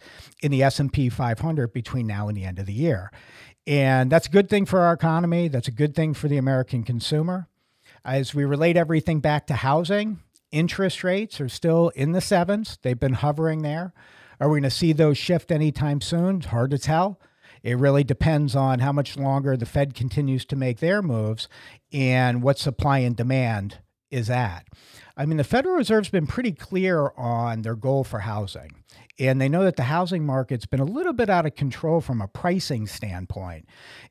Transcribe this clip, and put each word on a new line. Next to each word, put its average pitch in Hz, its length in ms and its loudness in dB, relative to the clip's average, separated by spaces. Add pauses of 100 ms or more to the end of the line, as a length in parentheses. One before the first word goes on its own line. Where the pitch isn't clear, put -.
(420)
in 151 80 0
the 135 140 4
S 135 160 2
and 139 120 0
P 135 160 2
five 120 300 -2
hundred 147 360 -2
between 120 340 -4
now 104 220 -4
and 104 60 -4
the 98 80 -6
end 92 140 -6
of 95 80 -6
the 101 80 -6
year. 113 380 -2 (560)
And 131 440 2
that's 165 140 4
a - 60 -12
good 196 180 4
thing 202 160 2
for 190 140 2
our 175 140 6
economy. 170 540 0
That's 131 200 -2
a 131 40 -6
good 143 220 0
thing 156 220 0
for - 120 -4
the 143 100 2
American 131 440 0
consumer. 156 680 -2 (540)
As 135 300 -2
we 143 120 0
relate 156 320 4
everything 160 420 2
back 151 260 0
to 151 80 -2
housing, 170 680 0 (280)
interest 175 540 -2
rates 190 380 -2
are 131 80 -4
still 165 400 2
in 147 240 -2
the 180 80 0
sevens. 202 600 0
They've 123 160 -2
been 131 180 0
hovering 156 480 0
there. 160 300 -6 (460)
Are 147 80 2
we 151 140 2
gonna 139 80 2
see 160 240 2
those 151 240 4
shift - 340 -2
anytime 151 480 0
soon? 180 380 -2
It's 156 80 -6
hard 120 260 0
to 143 60 0
tell. 170 420 0 (440)
It 120 140 -2
really 139 280 4
depends 147 500 2
on 131 240 2
how 139 140 0
much 143 240 -2
longer 135 400 0
the 113 80 -4
Fed 139 280 0
continues 131 520 -2
to - 100 -6
make 127 240 -2
their 190 220 0
moves 110 480 -2 (420)
and 127 500 2
what 139 160 2
supply 139 420 0
and 123 140 2
demand 113 640 -2 (300)
is 120 200 -4
at. 113 360 -2 (520)
I 139 80 -2
mean, 156 100 0
the 147 80 2
Federal 311 320 0
Reserve's 220 320 2
been 165 200 0
pretty 240 260 -2
clear 180 640 0
on 117 460 -2
their 113 120 -4
goal 135 300 0
for 120 140 -6
housing. 98 520 -8 (480)
And 131 220 2
they 135 80 2
know 175 160 2
that 180 100 2
the 135 80 -2
housing 165 420 0
market's 131 400 -2
been 135 140 -2
a 135 60 2
little 302 260 -2
bit 233 180 0
out 175 160 4
of 151 100 -4
control 156 440 0
from 120 220 -2
a 98 60 -6
pricing 151 600 -2
standpoint. 90 800 -10 (440)